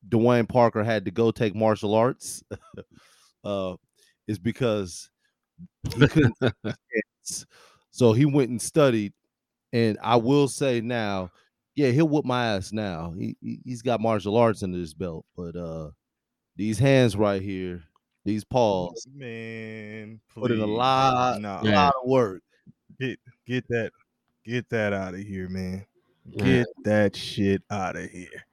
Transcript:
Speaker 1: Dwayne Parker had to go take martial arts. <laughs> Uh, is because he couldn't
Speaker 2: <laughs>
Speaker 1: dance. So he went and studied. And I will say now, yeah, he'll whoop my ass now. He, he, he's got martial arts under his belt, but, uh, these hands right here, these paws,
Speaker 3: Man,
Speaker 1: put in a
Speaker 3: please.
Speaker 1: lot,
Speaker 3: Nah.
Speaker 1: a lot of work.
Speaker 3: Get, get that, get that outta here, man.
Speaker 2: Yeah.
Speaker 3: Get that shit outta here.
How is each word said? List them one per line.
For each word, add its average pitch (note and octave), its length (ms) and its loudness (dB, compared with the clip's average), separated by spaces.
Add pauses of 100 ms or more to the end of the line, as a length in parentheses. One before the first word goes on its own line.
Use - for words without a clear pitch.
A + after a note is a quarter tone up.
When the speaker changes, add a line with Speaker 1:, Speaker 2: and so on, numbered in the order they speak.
Speaker 1:
Dwayne A#2 400 4
Parker A2+ 360 4
had A2 220 -2
to G2+ 40 -4
go A2+ 200 2
take G#2+ 240 -2
martial G#2+ 400 2
arts. - 540 0
<laughs> - 40 -10 (920)
Uh, G2 300 -4 (540)
is G#2+ 100 -4
because G#2 720 -4 (880)
he C#3 100 6
couldn't B2+ 320 4
Speaker 2:
<laughs> A#2+ 240 0
Speaker 1:
dance. - 840 -8 (460)
So A#2+ 220 4
he B2+ 120 4
went C#3 260 2
and A#2 120 -6
studied. A#2 500 2 (600)
And A2+ 280 2
I A2 140 2
will C3 320 4
say B2 340 -2
now, G#2 520 -4 (420)
yeah, C#3+ 160 2
he'll D3+ 180 4
whoop D3 160 0
my B2 300 0
ass G2 180 -6
now. F#2 460 -6
He, A2+ 240 -8
he, A#2 220 -10
he's B2 180 -10
got A#2 180 0
martial G#2+ 360 0
arts A#2 260 4
under F2+ 160 -4
his D#2+ 160 -8
belt, D#2+ 320 -10 (100)
but, E2+ 200 -12
uh, E2 340 -10 (640)
these G#2 240 -4
hands C3 380 4
right G2+ 260 0
here, F#2 400 -8 (420)
these G#2 200 -2
paws, F#2+ 680 0
Speaker 3:
Man, A2 1080 -14 (120)
Speaker 1:
put A#2+ 200 -4
in A2 80 0
a A2 40 -2
Speaker 3:
please. G#2 60 -2
Speaker 1:
lot, B2+ 720 2
Speaker 3:
Nah. G2+ 220 -8
Speaker 1:
a - 20 -8
lot C#3+ 360 6
of B2+ 80 -6
work. A#2+ 340 2 (580)
Speaker 3:
Get, C3 180 -4 (260)
get B2+ 260 -4
that, A2+ 200 -2 (540)
get A#2 260 -6
that G#2+ 220 0
outta F#2+ 260 -6
here, G2 300 -8
man. F#2 360 -6 (460)
Speaker 2:
Yeah. G2 140 -6
Speaker 3:
Get B2 220 4 (180)
that G#2 320 4
shit G2 460 0 (100)
outta F2+ 340 -6
here. F2+ 460 -16